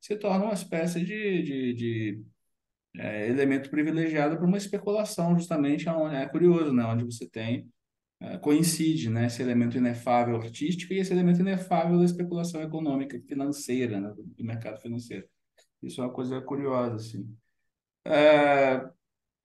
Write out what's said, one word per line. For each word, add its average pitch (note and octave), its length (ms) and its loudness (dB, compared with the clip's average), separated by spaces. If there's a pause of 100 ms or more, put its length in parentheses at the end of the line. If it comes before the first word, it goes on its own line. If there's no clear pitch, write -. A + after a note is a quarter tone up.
se G#3 140 -6
torna G3 300 0
uma A3 80 -2
espécie F3 500 -2
de, G3+ 400 -2
de, C3 300 -2
de, A2+ 500 -4 (760)
é, G#2+ 300 -4
elemento C3+ 420 2
privilegiado D#3 680 0
para F3 80 0
uma F#3+ 120 4
especulação, G3+ 800 0
justamente, D3+ 520 0
aonde, D#3 260 0
é C3+ 100 -2
curioso, E3 460 4
né? A#2+ 140 2
Onde A#2 180 0
você A#2+ 240 -10
tem, A#2+ 420 -6 (520)
é, F#2+ 160 -10
coincide, D#3 720 2
né? A#2 180 2
Esse A#2+ 140 -4
elemento A#2+ 360 2
inefável A#2+ 600 2
artístico D3 560 -6
e F#3+ 60 0
esse F#3 120 -2
elemento F3 300 4
inefável F3 580 2
da F3 60 6
especulação F3 560 -2
econômica, C#3+ 640 -4
financeira, B2+ 720 -2
né? G2+ 100 -6
Do, G#2+ 140 -14
do - 200 -14
mercado A2+ 360 -8
financeiro. A#2 460 -10 (560)
Isso C3 200 -10
é B2+ 40 -2
uma B2 80 -6
coisa B2+ 280 -6
curiosa, C3 540 -2
assim. - 420 -10 (680)
É, C#3+ 840 6 (560)